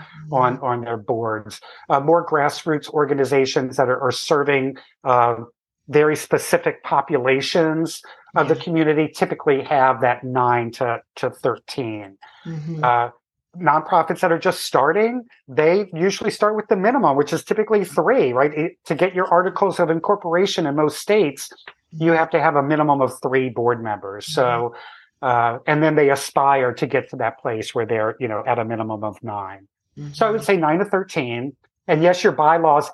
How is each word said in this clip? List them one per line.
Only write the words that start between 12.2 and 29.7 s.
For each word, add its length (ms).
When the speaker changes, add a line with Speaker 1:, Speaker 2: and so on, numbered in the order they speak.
Speaker 1:
Mm-hmm. 360
Speaker 2:
Uh, 280
nonprofits 640
that 120
are 60
just 260
starting, 580
they 480
usually 360
start 260
with 120
the 80
minimum, 400
which 160
is 120
typically 400
three, 480
right? 200
It, 200
to 100
get 180
your 140
articles 500
of 120
incorporation 760
in 80
most 240
states, 500
you 200
have 180
to 120
have 140
a 60
minimum 380
of 120
three 280
board 320
members. 440
So, 480
Speaker 1:
Mm-hmm. 340
Speaker 2:
uh, 20
and 140
then 120
they 160
aspire 640
to 120
get 240
to 60
that 220
place 360
where 120
they're, 320
you 80
know, 200
at 120
a 60
minimum 400
of 180
nine. 460